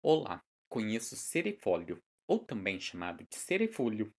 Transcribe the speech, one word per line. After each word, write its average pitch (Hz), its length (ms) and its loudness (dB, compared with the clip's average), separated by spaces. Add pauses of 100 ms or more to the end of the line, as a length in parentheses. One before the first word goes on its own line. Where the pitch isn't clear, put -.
(120)
Olá, 104 300 2 (260)
conheço 110 460 -2
o - 20 -8
cerefólio, 90 840 0 (240)
ou 226 140 2
também 98 400 -4
chamado 87 500 -6
de - 60 -10
cerefúlio. 127 840 0